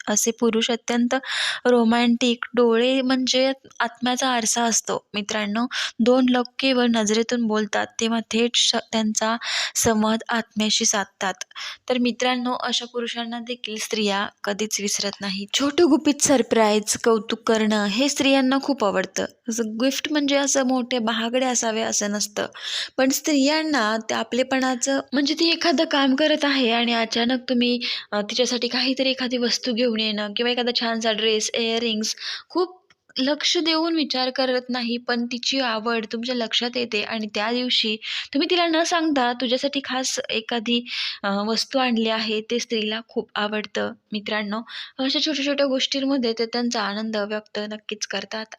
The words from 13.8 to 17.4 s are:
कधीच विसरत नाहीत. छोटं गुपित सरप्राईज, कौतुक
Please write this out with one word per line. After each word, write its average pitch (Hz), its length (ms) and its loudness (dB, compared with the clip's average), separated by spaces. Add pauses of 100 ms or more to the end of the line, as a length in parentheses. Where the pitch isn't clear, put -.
कधीच 208 360 -4
विसरत 202 400 -4
नाहीत. 196 260 -6 (120)
छोटं 285 260 2
गुपित 294 380 4
सरप्राईज, 226 840 2
कौतुक 226 380 0